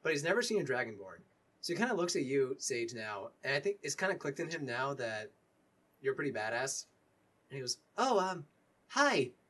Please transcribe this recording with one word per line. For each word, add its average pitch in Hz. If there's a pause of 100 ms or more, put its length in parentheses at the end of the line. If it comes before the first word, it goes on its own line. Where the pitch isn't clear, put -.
But 160
he's 143
never 185
seen 226
a 151
dragonborn. 110 (400)
So -
he 156
kinda 233
looks 175
at 147
you, 135
Sage, 117
now. 107 (120)
And 131
I 143
think 196
it's 147
kinda 190
clicked 147
in 165
him 156
now 131
that 110 (720)
you're 135
pretty 147
badass. 113 (640)
And 139
he 135
goes, 123 (200)
Oh, 240
um, 180 (420)
hi. 240 (180)